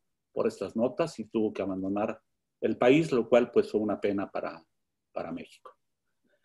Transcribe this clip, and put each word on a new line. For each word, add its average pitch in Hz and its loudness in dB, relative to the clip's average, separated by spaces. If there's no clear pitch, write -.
por 110 0
estas 98 -6
notas 135 -2
y 107 -8
tuvo 107 -2
que 104 -4
abandonar 98 -4
el 113 -2
país, 147 4
lo 117 0
cual, 120 6
pues, - 2
fue 104 0
una 101 -2
pena 98 -2
para, 85 -8
para 85 -8
México. - -14